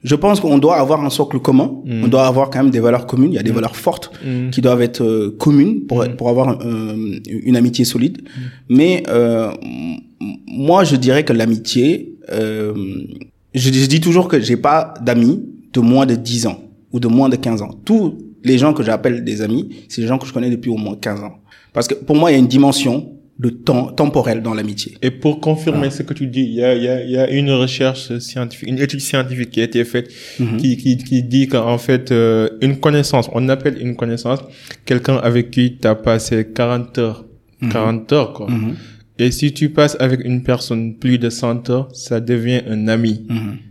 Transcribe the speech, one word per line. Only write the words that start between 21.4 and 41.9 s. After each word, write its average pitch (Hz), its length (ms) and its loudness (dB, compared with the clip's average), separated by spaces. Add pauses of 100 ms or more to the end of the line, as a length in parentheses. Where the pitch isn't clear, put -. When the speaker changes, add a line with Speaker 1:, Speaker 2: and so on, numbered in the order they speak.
Speaker 1:
Parce 117 160 -2
que 135 60 0
pour - 220 0
moi, 165 140 4
il 147 40 6
y - 20 6
a - 20 6
une 127 80 8
dimension 131 680 2 (260)
de 123 120 -2
temps, 127 380 -2
temporel 131 520 0
dans 110 140 -4
l'amitié. 104 480 -8
Speaker 2:
Et 127 80 0
pour 151 300 -2
confirmer 156 480 0
Speaker 1:
Ah. - 20 -2
Speaker 2:
ce - 120 -8
que - 120 -6
tu 139 120 -6
dis, 127 160 -4
il 113 120 -2
y 120 100 0
a, 127 100 4
il 120 80 -2
y 123 60 -2
a, 127 160 -2
il 123 60 -8
y 127 80 0
a 131 120 2
une 139 200 0
recherche 127 680 0
scientifique, 120 500 -10
une 127 100 -4
étude 139 220 -2
scientifique 127 500 -4
qui 110 100 -2
a 113 40 2
été 117 200 0
faite, 120 240 -4 (320)
Speaker 1:
Mhm. 113 160 -2
Speaker 2:
qui, 127 220 0
qui, 131 180 2
qui 127 260 -2
dit 127 260 2
qu'en 120 280 0
fait, 127 360 0
euh, 113 360 2 (140)
une 135 160 0
connaissance, 143 560 2
on 123 160 0
appelle 135 280 0
une 123 160 -6
connaissance 120 440 -4 (480)
quelqu'un 127 300 0
avec 120 340 2
qui 123 260 0
t'as 110 180 2
passé 113 600 0
quarante 120 420 -2
heures, 113 300 -4 (340)
Speaker 1:
Mhm. 123 120 -2
Speaker 2:
quarante 113 400 -2
heures, 127 200 2
quoi. 104 160 -10
Speaker 1:
Mhm. 117 260 -2 (440)
Speaker 2:
Et 123 120 2
si 135 220 -2
tu 151 180 -2
passes 147 300 2
avec 127 240 0
une 127 180 -2
personne 113 540 -4
plus 127 220 2
de 120 120 0
cent 120 380 -4
heures, 131 240 -2